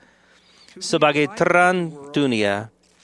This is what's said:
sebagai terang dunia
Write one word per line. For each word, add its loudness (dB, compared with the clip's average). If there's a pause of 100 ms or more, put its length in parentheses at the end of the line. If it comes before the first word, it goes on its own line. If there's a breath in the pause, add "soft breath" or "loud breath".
(840 soft breath)
sebagai 2
terang 2 (160)
dunia -2 (300)